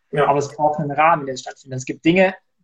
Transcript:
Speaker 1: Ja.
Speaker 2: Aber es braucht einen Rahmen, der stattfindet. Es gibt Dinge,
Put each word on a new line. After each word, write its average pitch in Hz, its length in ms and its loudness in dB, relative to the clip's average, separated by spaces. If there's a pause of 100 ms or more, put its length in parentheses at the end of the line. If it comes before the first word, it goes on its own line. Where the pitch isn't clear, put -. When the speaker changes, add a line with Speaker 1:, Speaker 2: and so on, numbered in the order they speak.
(100)
Speaker 1:
Ja. 147 160 0
Speaker 2:
Aber 143 140 2
es 143 80 -4
braucht 151 320 -2
einen 147 100 -6
Rahmen, 151 360 2
der 135 100 -8
stattfindet. - 420 -14
Es 131 60 -10
gibt - 200 -10
Dinge, 185 300 4 (300)